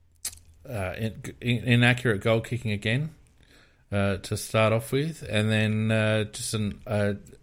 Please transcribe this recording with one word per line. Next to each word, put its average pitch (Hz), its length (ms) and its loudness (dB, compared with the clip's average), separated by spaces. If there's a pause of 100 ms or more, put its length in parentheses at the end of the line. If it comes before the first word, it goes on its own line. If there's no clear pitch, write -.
(680)
uh, 98 280 -6
in-, 113 260 -6 (160)
in-, 120 240 -2
inaccurate 120 580 4
goal 113 200 2
kicking 113 300 -6
again, 117 400 -2 (840)
uh, 98 240 0
to - 180 -6
start 110 380 2
off 113 180 0
with, 147 380 -2
and 107 200 2
then, 107 400 2
uh, 110 360 2
just - 280 -8
an, 107 320 -2
uh, 104 280 2 (300)